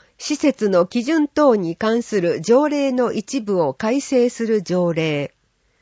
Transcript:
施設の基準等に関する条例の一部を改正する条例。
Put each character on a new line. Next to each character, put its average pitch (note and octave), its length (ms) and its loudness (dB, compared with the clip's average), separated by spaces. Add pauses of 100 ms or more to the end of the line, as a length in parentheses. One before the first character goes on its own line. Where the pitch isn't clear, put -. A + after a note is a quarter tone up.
(180)
施 - 180 -6
設 C4 320 0
の F3+ 180 4
基 A#3+ 180 -4
準 D4+ 260 0
等 C#4+ 260 4
に E3+ 220 -4
関 A3+ 260 0
す G#3+ 160 -4
る E3 220 0
条 B3+ 260 4
例 C#4 240 0
の B3 220 -2
一 C4 260 -6
部 G3 240 -2
を C3+ 100 -2
改 A#3+ 280 -2
正 B3 280 2
す A3+ 160 -6
る A3 160 0
条 F3 320 -2
例。 D#3 400 -4 (480)